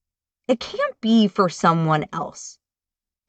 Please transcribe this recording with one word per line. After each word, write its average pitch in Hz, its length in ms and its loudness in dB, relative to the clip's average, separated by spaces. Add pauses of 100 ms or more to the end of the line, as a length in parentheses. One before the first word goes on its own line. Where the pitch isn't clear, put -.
(500)
It 262 80 0
can't - 420 -8
be 220 280 4
for 185 200 0
someone 160 640 0
else. - 460 -12 (720)